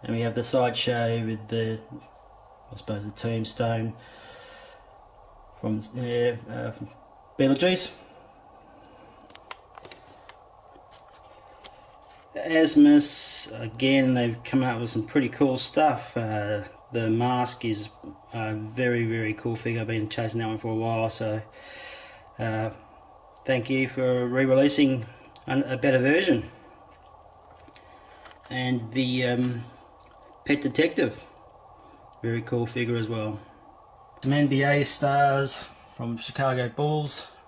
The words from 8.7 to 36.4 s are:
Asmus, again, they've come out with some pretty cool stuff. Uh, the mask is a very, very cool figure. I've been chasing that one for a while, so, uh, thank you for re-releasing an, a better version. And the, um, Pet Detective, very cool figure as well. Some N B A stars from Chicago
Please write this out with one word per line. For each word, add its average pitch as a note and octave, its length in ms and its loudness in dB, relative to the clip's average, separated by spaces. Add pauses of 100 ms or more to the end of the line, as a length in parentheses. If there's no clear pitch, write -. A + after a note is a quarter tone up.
Asmus, - 1200 6
again, C3 560 2
they've A#2+ 280 -2
come C3+ 200 0
out B2 180 -2
with A#2 80 -4
some A2 160 -2
pretty C3 240 0
cool C3 280 0
stuff. - 600 0
Uh, G#2+ 460 -4 (280)
the A2+ 180 -2
mask B2 560 0
is G#2 240 -4 (440)
a A2 200 -4
very, A#2 520 -2
very A2+ 280 -2
cool A#2 220 -6
figure. A#2 260 -4
I've G#2+ 60 -4
been G#2+ 220 -4
chasing A2+ 300 -4
that A2+ 80 -4
one A2 100 -4
for A2+ 140 -6
a A2 40 -2
while, A2+ 340 0
so, A2 320 -4 (960)
uh, A2 340 -4 (720)
thank B2+ 240 -2
you C3 180 0
for B2+ 400 0
re-releasing C3 800 4 (420)
an, C3+ 160 0
a - 140 -4
better C3 220 4
version. C#3+ 440 4 (2000)
And B2 420 -4
the, B2+ 340 0
um, B2 380 0 (800)
Pet C#3+ 160 2
Detective, - 640 0 (1000)
very A#2 200 -2
cool A#2 240 -2
figure A#2+ 300 -2
as A2+ 120 -2
well. G#2+ 320 -4 (840)
Some C3+ 120 0
N D3 140 4
B C3+ 160 2
A C#3+ 200 4
stars C#3 800 2 (320)
from A#2 220 -6
Chicago B2+ 520 -2